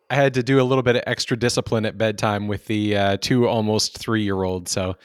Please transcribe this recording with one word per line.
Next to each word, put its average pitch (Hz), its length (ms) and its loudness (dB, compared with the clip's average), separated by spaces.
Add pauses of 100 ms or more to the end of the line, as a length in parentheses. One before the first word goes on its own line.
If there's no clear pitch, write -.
I 127 60 -2
had 139 200 2
to 123 80 0
do 135 180 4
a - 20 6
little 127 200 2
bit 120 120 4
of - 120 -2
extra 123 300 -2
discipline 113 480 0
at 101 120 -6
bedtime 104 500 -2
with 101 200 -6
the, 104 280 0
uh, 98 220 2
two, 120 300 2
almost 107 500 0
three-year-old. 95 720 -2
So, 92 360 -2